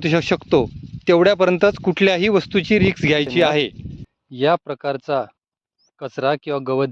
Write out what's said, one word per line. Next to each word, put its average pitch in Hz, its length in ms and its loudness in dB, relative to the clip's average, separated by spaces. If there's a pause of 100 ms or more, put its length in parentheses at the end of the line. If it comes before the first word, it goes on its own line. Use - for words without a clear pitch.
श-, 160 220 0
शकतो, 147 420 0 (380)
तेवढ्यापर्यंतच 180 760 4
कुठल्याही 190 460 0
वस्तूची 196 500 0
रिस्क 185 260 0
घ्यायची 147 360 2
आहे. 151 280 2 (600)
या 139 240 0
प्रकारचा 139 680 -6 (760)
कचरा 135 340 -4 (100)
किंवा 143 240 -4
गवत 135 240 0